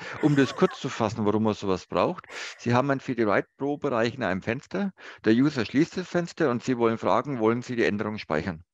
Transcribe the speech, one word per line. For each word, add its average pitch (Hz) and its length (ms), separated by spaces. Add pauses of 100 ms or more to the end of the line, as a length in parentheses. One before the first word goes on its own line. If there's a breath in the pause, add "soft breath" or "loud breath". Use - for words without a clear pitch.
(220 loud breath)
Um 147 140
das 135 200
kurz - 240
zu 139 80
fassen, 113 380
warum 107 180
man 107 100
sowas 95 320
braucht. 110 400 (320 loud breath)
Sie 120 160
haben 135 160
ein 135 100
Fediwrite 113 560
Pro 143 220
Bereich 120 360
in 123 80
einem 92 200
Fenster. 180 500 (320 loud breath)
Der 110 80
User 131 320
schließt - 320
das 180 120
Fenster 170 420
und 120 120
Sie 127 160
wollen 113 200
fragen, 120 400
wollen 117 240
Sie 123 140
die 113 80
Änderung 104 340
speichern? 80 440 (120)